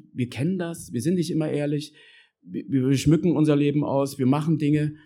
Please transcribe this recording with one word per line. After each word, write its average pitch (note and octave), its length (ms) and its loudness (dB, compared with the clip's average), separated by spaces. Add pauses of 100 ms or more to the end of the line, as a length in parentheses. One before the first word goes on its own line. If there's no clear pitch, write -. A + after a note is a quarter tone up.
(140)
Wir B2 160 -4
kennen D#3+ 280 -4
das, E3+ 360 -10
wir A#2+ 80 -4
sind E3+ 140 0
nicht E3+ 160 -2
immer D#3 180 -2
ehrlich, D3 440 -4 (480)
wir, - 260 -10
wir C3 300 2
schmücken D#3 380 4
unser D3+ 200 4
Leben C#3+ 280 2
aus, C#3 340 -2
wir B2+ 100 0
machen D3+ 300 2
Dinge. D3+ 380 0 (100)